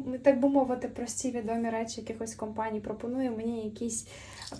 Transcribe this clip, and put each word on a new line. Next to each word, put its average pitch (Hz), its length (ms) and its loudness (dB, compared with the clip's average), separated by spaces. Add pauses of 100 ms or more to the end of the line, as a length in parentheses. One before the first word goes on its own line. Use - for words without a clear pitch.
ну, 254 120 -2
так 254 220 8
би 277 80 6
мовити, 254 400 4
прості - 420 -4
відомі 226 400 0
речі 226 300 -2
якихось 226 340 -6
компаній. 220 460 -2
Пропонує 240 500 -2
мені 226 340 -2
якісь 226 420 -4 (540)